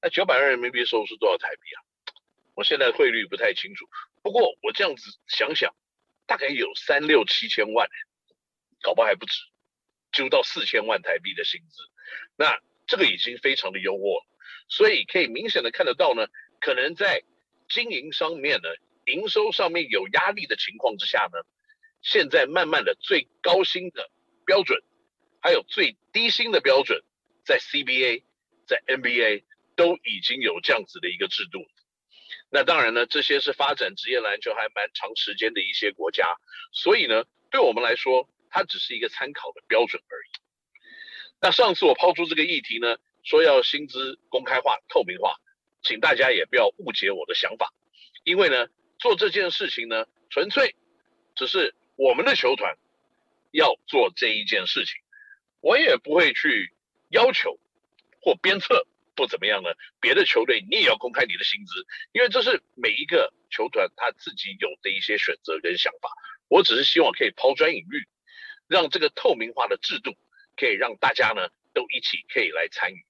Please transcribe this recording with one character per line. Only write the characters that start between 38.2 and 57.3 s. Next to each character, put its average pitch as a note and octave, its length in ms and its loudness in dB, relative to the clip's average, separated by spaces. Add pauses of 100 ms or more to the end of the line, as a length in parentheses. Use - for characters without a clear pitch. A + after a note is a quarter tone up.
它 F#3+ 120 -2
只 - 160 -6
是 - 160 -6
一 A2+ 40 -8
个 A2+ 100 4
参 - 240 -8
考 - 200 -12
的 - 140 -20
标 A2+ 200 4
准 - 220 -6
而 - 80 -16 (100)
已。 - 40 -20 (1120)
那 F#3 100 4
上 G#3 240 4
次 F#3 120 2
我 C#3 80 8
抛 F3+ 180 4
出 E3+ 140 -2
这 D#3+ 80 -4
个 D#3 100 2
议 E3 160 -2
题 A2+ 180 -6
呢， A#2 200 4 (260)
说 D#3 180 6
要 C#3 200 8
薪 D3 260 -4
资 C3 300 -6 (100)
公 C3+ 160 -2
开 C3 160 0
化、 B2 180 0 (100)
透 C#3+ 140 2
明 F#2 160 -6
化， F#2+ 180 0 (460)
请 A2 160 -4
大 D3+ 160 2
家 C3 160 2
也 F2+ 140 2
不 - 120 -4
要 A2+ 200 4
误 G#2 160 -10
解 G2 180 -2
我 F2 140 -6
的 - 100 -6
想 G2+ 220 -4
法， - 160 -4 (520)
因 F3 120 0
为 F#3+ 140 4
呢， B2 180 0 (300)
做 - 180 2
这 - 140 2
件 F#3+ 200 -2
事 F3+ 200 -4
情 A#2 180 -8
呢， A2+ 180 -4 (220)
纯 F#3 220 -2
粹 - 260 0 (580)
只 C3 120 -4
是 E3 280 -2 (220)
我 C3 160 4
们 D#3 140 0
的 C#4 100 2
球 B2+ 180 2
团 F#2+ 220 -4 (760)
要 D3+ 240 2 (120)
做 A2+ 280 2
这 A#2+ 140 -2
一 G#2+ 160 -4
件 G2 220 -2
事 A2+ 180 -2
情， - 160 -10 (600)
我 G#3+ 180 4
也 D4 180 4
不 D3+ 180 -4
会 D#3+ 200 4
去 A2 380 -2 (360)
要 A#3+ 240 4